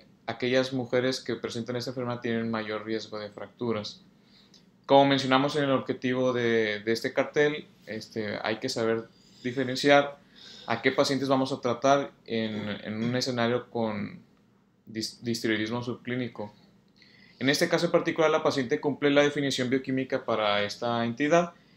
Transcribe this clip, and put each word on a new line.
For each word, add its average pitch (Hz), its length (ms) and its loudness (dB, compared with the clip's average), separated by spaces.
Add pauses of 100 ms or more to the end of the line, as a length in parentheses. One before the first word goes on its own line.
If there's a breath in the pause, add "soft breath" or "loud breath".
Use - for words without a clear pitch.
(260)
aquellas 127 480 0
mujeres 127 480 0
que 117 140 -4
presentan 117 420 -6
esta 123 140 -6
enfermedad 120 280 -6
tienen 113 320 -2
mayor 107 320 -4
riesgo 110 360 -6
de 104 100 -10
fracturas. 107 720 -6 (840 soft breath)
Como 139 200 8
mencionamos 135 500 2
en 143 80 2
el 139 80 0
objetivo 127 600 0
de, 113 480 2
de 113 100 0
este 113 220 -2
cartel, 147 560 0 (160)
este, 107 580 -6
hay 110 140 -2
que 131 100 -6
saber 113 400 -2 (380)
diferenciar 135 840 2 (420 loud breath)
a 113 120 -2
qué 135 100 4
pacientes 135 380 2
vamos 131 240 2
a 120 80 -6
tratar 135 500 2 (140)
en, 110 420 -4 (160)
en 107 180 -6
un 120 140 0
escenario 123 540 -2
con 104 500 -4 (640)
dis-, 110 360 -10
distiroidismo 113 600 -2
subclínico. 120 720 -8 (840 loud breath)
En 123 80 0
este 170 220 2
caso 165 160 2
en 170 80 -2
particular, 160 360 4
la 156 140 2
paciente 139 380 0
cumple 143 280 0
la 143 120 6
definición 139 480 0
bioquímica 131 560 -2
para 107 380 2
esta 117 420 -2
entidad 151 480 2 (240 soft breath)